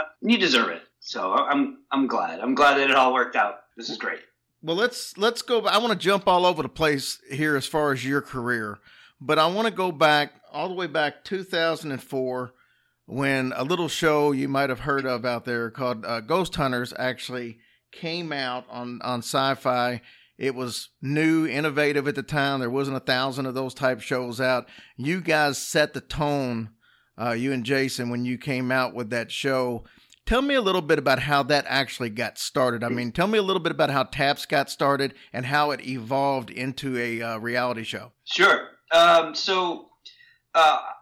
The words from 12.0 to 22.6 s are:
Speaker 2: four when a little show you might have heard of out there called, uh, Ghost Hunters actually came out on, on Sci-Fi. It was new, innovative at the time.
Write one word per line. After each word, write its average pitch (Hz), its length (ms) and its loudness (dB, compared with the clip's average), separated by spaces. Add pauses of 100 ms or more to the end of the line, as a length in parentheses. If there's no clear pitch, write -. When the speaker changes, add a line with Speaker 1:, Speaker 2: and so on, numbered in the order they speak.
Speaker 2:
four 127 520 -4 (500)
when 135 520 -2
a 127 60 -2
little 170 260 0
show 147 440 2
you 139 160 -2
might 139 220 0
have 113 100 -4
heard 139 240 -2
of 123 220 -2
out 120 180 -2
there 117 260 -4
called, 120 360 -4
uh, 113 140 -4
Ghost 160 340 -2
Hunters 123 440 -2
actually 123 600 -6 (340)
came 165 400 -8
out 127 380 -6
on, 120 320 -10
on 123 160 -2
Sci-Fi. 123 840 0 (380)
It 131 160 -2
was 123 340 -6 (140)
new, 160 440 2
innovative 143 640 0
at 143 60 0
the 139 80 -4
time. 139 380 0